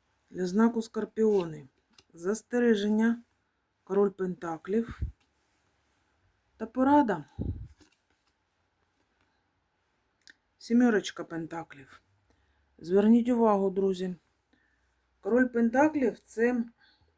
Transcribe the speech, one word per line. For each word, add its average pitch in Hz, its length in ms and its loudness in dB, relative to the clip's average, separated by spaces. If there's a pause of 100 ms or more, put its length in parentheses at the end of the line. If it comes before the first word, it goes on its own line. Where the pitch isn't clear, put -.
(300)
для 185 160 -6
знаку 226 360 0
Скорпіони. 196 840 -2 (460)
Застереження, 220 1080 0 (600)
Король 202 260 0
Пентаклів 185 880 -6 (1600)
та 220 100 -10
порада. 254 580 2 (3250)
Сімерочка 233 680 0
Пентаклів. 160 800 -14 (760)
Зверніть 214 500 4
увагу, 214 420 2
друзі. 185 460 -4 (1040)
Король 247 280 2
Пентаклів — 247 760 0
це 233 400 -2 (540)